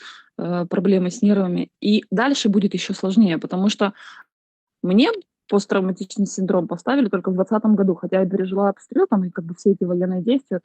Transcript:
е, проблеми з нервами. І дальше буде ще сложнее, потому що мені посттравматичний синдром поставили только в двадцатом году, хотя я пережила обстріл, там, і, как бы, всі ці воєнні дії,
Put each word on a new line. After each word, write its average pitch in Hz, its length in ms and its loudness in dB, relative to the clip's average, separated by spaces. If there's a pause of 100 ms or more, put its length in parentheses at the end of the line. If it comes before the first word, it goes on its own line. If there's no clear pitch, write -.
(400)
е, 175 260 -4
проблеми 180 460 0
з - 120 -6
нервами. 190 440 2 (140)
І 208 300 2
дальше 233 380 0
буде 196 280 0
ще 190 160 -6
сложнее, 190 440 2
потому 185 320 -2
що 202 220 -2 (920)
мені 208 260 4 (400)
посттравматичний 196 800 -2
синдром 185 400 -2
поставили 233 420 0
только 185 220 -2
в - 20 0
двадцатом 214 420 2
году, 190 200 2
хотя 185 240 -2
я 190 60 2
пережила 190 440 -2
обстріл, - 400 -2
там, 190 160 0
і, 175 40 -4
как 165 160 -10
бы, 170 80 -10
всі 196 220 2
ці 185 100 -4
воєнні 180 360 -2
дії, 254 200 0 (240)